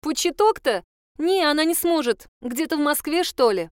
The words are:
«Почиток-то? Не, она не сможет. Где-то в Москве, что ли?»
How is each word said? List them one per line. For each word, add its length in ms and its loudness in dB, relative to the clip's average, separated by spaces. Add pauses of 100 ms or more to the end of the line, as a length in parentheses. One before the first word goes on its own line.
«Почиток-то? 840 0 (340)
Не, 260 2
она 200 2
не 100 2
сможет. 540 0 (120)
Где-то 380 -4
в 20 0
Москве, 440 0
что 260 0
ли?» 260 -4